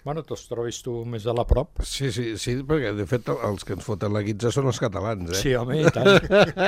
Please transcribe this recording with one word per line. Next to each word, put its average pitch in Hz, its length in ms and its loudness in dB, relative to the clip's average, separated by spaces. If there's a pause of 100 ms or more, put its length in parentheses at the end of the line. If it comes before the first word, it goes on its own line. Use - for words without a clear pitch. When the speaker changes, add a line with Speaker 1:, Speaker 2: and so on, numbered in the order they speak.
Speaker 1:
Bueno, 147 180 -6
te'ls - 260 -10
trobes 117 340 -6
tu 117 220 -6
més 117 220 -6
a 120 80 2
la 117 100 0
prop. - 400 2
Speaker 2:
Sí, 135 260 -4
sí, 113 280 -4
sí, 123 240 -2
perquè 131 340 0
de 104 100 -2
fet 120 220 -2
els 107 360 -2
que 104 100 -6
ens 85 100 -8
foten 101 280 -4
la 104 100 0
guitza 107 280 0
són 135 160 0
els 123 140 0
catalans, 95 500 -2
eh? 87 40 -2
Speaker 1:
Sí, 120 200 2
home, 123 260 -2
i 160 100 6
tant. 185 280 6 (500)